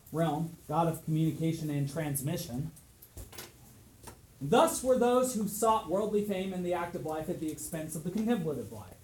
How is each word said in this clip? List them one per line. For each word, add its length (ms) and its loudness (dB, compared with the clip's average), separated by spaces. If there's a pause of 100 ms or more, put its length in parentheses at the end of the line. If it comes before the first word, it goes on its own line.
(120)
realm, 460 0 (100)
god 200 2
of 180 -2
communication 680 2
and 200 0
transmission, 800 -4 (1700)
"Thus 440 4
were 160 6
those 340 4
who 140 0
sought 420 2
worldly 360 2
fame 280 -2
in 80 -4
the 120 0
active 320 -4
life 240 -4
at 100 -4
the 120 -4
expense 440 -8
of 80 -6
the 80 -4
contemplative 600 -2
life. 320 -14